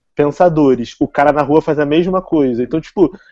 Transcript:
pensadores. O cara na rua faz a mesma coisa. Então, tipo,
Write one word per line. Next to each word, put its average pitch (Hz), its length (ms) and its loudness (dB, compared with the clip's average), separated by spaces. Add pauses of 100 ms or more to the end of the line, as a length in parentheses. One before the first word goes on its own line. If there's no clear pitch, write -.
(160)
pensadores. 147 840 0
O 139 80 0
cara 147 240 2
na 147 120 0
rua 147 180 2
faz 156 160 -4
a 147 80 -2
mesma 175 340 -2
coisa. 135 440 -2
Então, 160 180 -6
tipo, - 340 -2 (160)